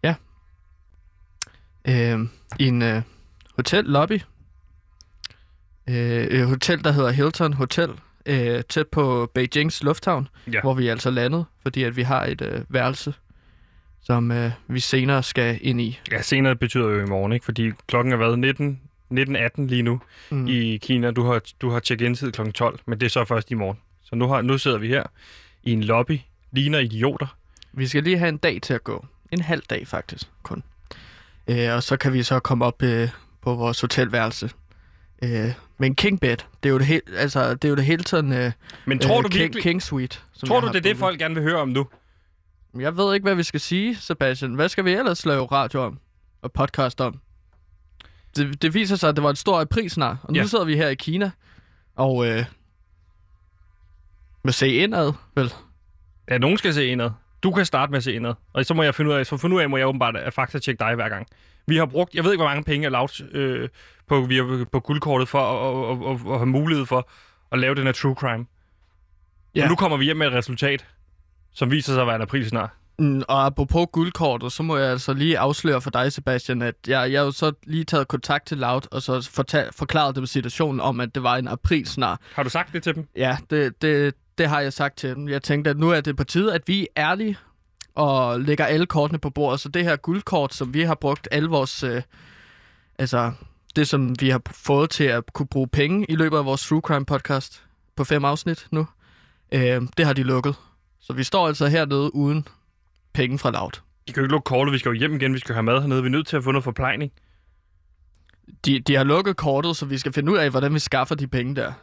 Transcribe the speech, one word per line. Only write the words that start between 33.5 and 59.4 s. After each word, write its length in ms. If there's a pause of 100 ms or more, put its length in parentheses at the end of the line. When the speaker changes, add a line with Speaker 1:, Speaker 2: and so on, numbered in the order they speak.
Speaker 1:
vores 260
hotelværelse. 680 (720)
Øh, 300 (240)
men 180
king 240
bed, 180 (260)
det 60
er 0
jo 100
det 60
he-, 320
altså, 360
det 120
er 40
jo 60
det 100
Hilton, 480
øh, 180 (340)
Speaker 2:
Men 140
tror 180
Speaker 1:
øh, 60
Speaker 2:
du 60
Speaker 1:
king, 120
Speaker 2:
virkelig, 220
Speaker 1:
king 200
suite, 360 (140)
som 140
Speaker 2:
tror 80
Speaker 1:
jeg 60
Speaker 2:
du, 60
Speaker 1:
har 60
Speaker 2:
det 60
er 40
det, 60
Speaker 1:
booket. 100
Speaker 2:
folk 200
gerne 160
vil 80
høre 140
om 120
nu? 180 (920)
Speaker 1:
Jeg 180
ved 160
ikke, 100
hvad 120
vi 80
skal 160
sige, 360
Sebastian. 580
Hvad 160
skal 160
vi 80
ellers 320
lave 200
radio 400
om? 140 (420)
Og 100
podcast 500
om? 180 (1160)
Det, 260
det 120
viser 220
sig, 140
at 60
det 80
var 60
en 60
stor 260
aprilsnar, 600
og 100
nu 60
Speaker 2:
Ja. 60
Speaker 1:
sidder 200
vi 100
her 140
i 60
Kina, 360 (640)
og... 320
Øh, 180 (2000)
må 80
se 180
indad, 440 (220)
vel? 180 (760)
Speaker 2:
Ja, 80
nogen 200
skal 160
se 120
indad. 240 (340)
Du 80
kan 140
starte 260
med 60
at 60
se 100
indad, 200 (200)
og 120
så 80
må 100
jeg 120
finde 160
ud 40
af, 100
så 120
finde 180